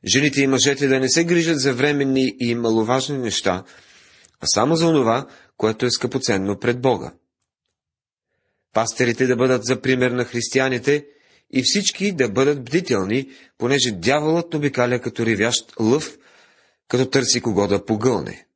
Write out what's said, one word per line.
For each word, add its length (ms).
Жените 340
и 60
мъжете 400
да 120
не 100
се 140
грижат 360
за 140
временни 680
и 160
маловажни 640
неща, 460
а 80
само 280
за 120
онова, 400
което 280
е 60
скъпоценно 680
пред 220
Бога. 320
Пастирите 540
да 80
бъдат 300
за 160
пример 300
на 140
християните 840
и 100
всички 480
да 180
бъдат 340
бдителни, 680
понеже 340
дяволът 640
обикаля 480
като 240
ревящ 540
лъв, 380
като 220
търси 320
кого 260
да 180
погълне. 720